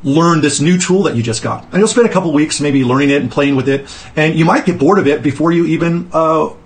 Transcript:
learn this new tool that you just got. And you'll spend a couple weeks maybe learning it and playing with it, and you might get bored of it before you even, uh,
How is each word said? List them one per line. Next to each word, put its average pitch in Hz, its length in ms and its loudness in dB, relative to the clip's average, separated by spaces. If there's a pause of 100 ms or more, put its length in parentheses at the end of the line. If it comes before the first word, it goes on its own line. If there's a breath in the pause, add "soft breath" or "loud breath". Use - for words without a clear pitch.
learn 160 380 2
this 143 180 0
new 175 180 2
tool 180 260 0
that 139 120 -2
you 113 80 0
just 113 180 -4
got. - 240 -8
And - 100 -14
you'll 208 120 4
spend 233 200 2
a - 40 0
couple 180 220 -2
weeks 151 260 0
maybe 139 240 0
learning 135 280 2
it 143 100 2
and 123 100 -6
playing 143 240 0
with 135 140 -2
it, 139 180 -2 (280 loud breath)
and 156 200 0
you 160 80 2
might 220 220 2
get 147 140 -2
bored 185 200 4
of 143 80 0
it 147 160 0
before 151 280 0
you 170 140 2
even, 170 480 -2
uh, 160 360 0 (160)